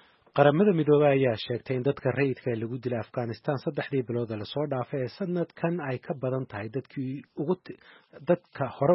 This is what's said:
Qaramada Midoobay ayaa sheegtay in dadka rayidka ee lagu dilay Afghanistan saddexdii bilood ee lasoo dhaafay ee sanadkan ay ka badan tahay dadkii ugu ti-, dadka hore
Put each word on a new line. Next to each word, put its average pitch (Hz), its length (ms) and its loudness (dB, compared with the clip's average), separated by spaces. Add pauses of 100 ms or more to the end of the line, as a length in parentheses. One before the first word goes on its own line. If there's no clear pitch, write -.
(360)
Qaramada 151 400 6
Midoobay 147 400 6
ayaa 127 240 2
sheegtay 123 360 -4
in 127 60 -2
dadka 135 300 0
rayidka 131 400 -2
ee 113 80 -2
lagu 117 160 -6
dilay 120 240 -4
Afghanistan 117 560 -4
saddexdii 139 480 -4
bilood 117 260 -4
ee 110 60 -4
lasoo 120 320 -6
dhaafay 135 320 -4
ee 123 80 -4
sanadkan 175 720 -4
ay 135 180 -4
ka - 140 -8
badan 131 320 -2
tahay 107 240 -10
dadkii 131 540 -8 (140)
ugu 160 200 -2
ti-, - 220 -18 (420)
dadka 156 480 -2
hore 143 260 4